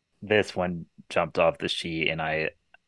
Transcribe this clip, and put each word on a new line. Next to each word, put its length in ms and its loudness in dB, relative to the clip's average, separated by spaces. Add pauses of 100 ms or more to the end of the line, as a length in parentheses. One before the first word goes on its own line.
(220)
this 320 2
one 320 -2 (220)
jumped 300 0
off 200 4
the 100 -4
sheet, 420 -2
and 120 -4
I 280 -2 (380)